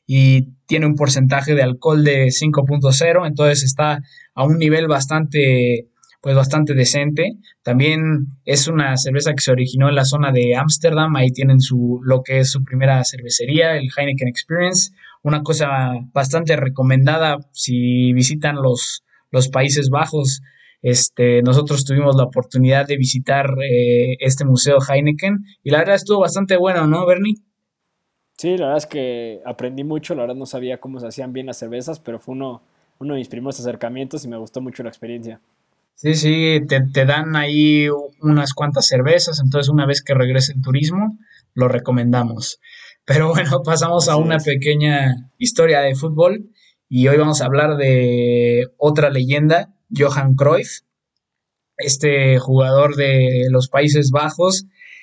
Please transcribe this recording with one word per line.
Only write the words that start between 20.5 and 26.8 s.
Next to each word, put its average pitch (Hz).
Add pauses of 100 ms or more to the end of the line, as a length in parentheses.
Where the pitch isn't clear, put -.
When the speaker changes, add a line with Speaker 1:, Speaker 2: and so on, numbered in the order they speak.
Speaker 1:
Este, 123
nosotros 139
tuvimos 139
la 135
oportunidad 131
de 143
visitar, 135 (180)
eh, 123
este 135
museo 135
Heineken, 151 (180)
y 143
la 147
verdad 175
estuvo 196
bastante 190
bueno, 180